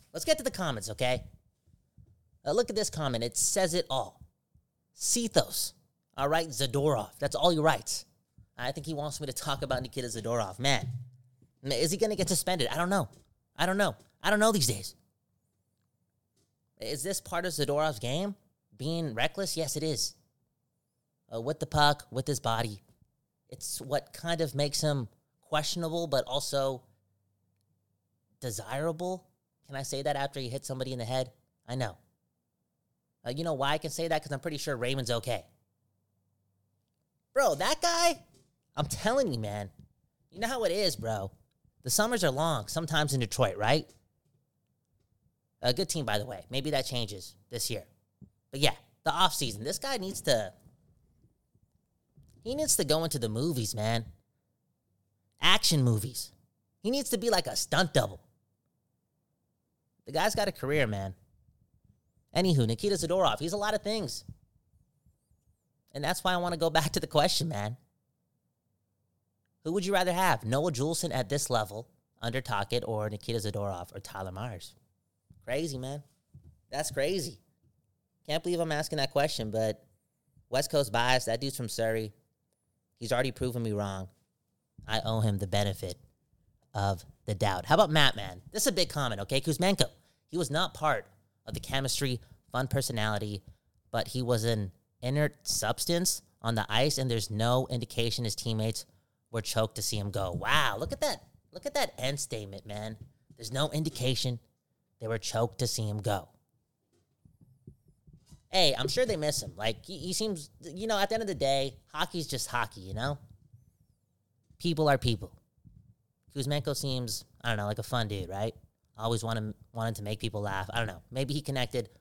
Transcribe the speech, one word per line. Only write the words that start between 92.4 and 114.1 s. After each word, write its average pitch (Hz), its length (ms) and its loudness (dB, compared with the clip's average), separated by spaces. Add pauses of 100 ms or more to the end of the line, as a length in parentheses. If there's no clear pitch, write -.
fun 127 180 -2
personality, 107 720 -2 (500)
but 117 160 -2
he 127 140 -4
was 117 220 2
an 107 280 0 (300)
inert 147 340 0 (100)
substance - 760 0 (180)
on 117 140 0
the 107 160 2
ice, 131 260 4
and 131 140 0
there's 110 200 0
no 120 400 2
indication 120 540 -2
his 107 100 -2
teammates 110 520 -4 (440)
were 113 120 -4
choked 110 340 0
to 107 60 -6
see - 160 -2
him 101 120 -2
go. 92 220 -2
Wow, 214 460 2
look - 120 -4
at 285 120 -4
that. 285 200 -2 (300)
Look - 140 -10
at 285 80 -6
that 277 240 0
end 139 200 -2
statement, 101 480 -8
man. 107 300 -8 (400)
There's 110 160 -10
no 143 200 0
indication 131 640 0 (600)
they 113 80 -10
were 110 120 -2
choked - 400 0
to 131 80 0
see 110 200 -2
him 104 120 -4
go. 101 300 -2 (2250)
Hey, 170 280 6
I'm 127 100 0
sure 254 160 2
they 220 120 0
miss 151 260 -2
him. - 120 -10
Like, 107 300 -4
he, 185 140 -12
he 175 160 -6
seems, 196 340 -4 (140)
you 180 240 -10
know, 214 120 0
at 202 120 2
the 226 60 0
end 226 60 0
of 208 60 -6
the 185 60 -2
day, 135 400 2 (180)
hockey's 156 340 -2
just - 220 -4
hockey, 113 320 -2
you 95 140 -10
know? 135 240 -2 (1400)